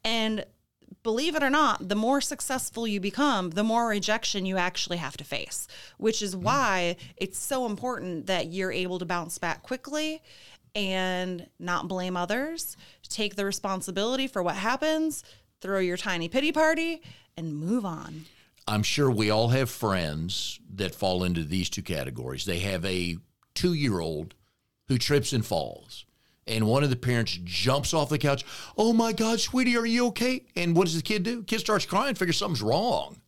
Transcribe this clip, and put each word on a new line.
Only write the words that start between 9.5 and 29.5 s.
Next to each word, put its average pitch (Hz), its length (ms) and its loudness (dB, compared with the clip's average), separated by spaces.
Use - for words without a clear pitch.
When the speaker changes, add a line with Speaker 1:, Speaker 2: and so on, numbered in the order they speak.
Speaker 1:
quickly 302 600 -4
and 185 720 -2
not 175 300 -2
blame 185 300 -2
others, 254 580 -4
take 208 260 -4
the 196 120 -2
responsibility 196 800 -2
for 202 160 -2
what 175 140 0
happens, 302 680 0
throw 190 160 -2
your 180 180 0
tiny 175 320 -2
pity 294 240 0
party, 320 480 2
and 160 220 -6
move 196 300 -2
on. 156 400 -10
Speaker 2:
I'm 107 140 2
sure 143 280 4
we 107 200 2
all 110 180 4
have 127 220 2
friends 87 880 -2
that 95 200 -4
fall 92 300 0
into 85 200 2
these 87 260 -2
two - 120 -6
categories. 65 640 -6
They 87 140 -2
have 92 260 -2
a 90 320 0
two-year-old 95 800 0
who 127 100 2
trips 139 340 2
and 113 120 0
falls, - 600 -6
and 110 200 2
one 131 180 4
of 139 60 2
the 123 60 2
parents 120 480 0
jumps 120 480 0
off 151 160 2
the 151 100 0
couch, 139 260 2
"Oh 226 160 6
my 226 200 4
God, 226 280 2
sweetie, 247 360 2